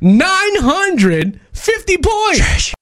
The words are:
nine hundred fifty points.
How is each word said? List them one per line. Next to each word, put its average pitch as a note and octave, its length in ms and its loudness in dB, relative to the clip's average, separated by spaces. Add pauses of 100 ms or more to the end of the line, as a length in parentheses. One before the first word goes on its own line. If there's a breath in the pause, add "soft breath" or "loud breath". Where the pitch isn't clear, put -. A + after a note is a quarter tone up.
nine F#4+ 560 2
hundred A#3+ 800 0 (140)
fifty G#4+ 440 -2
points. G#4 840 0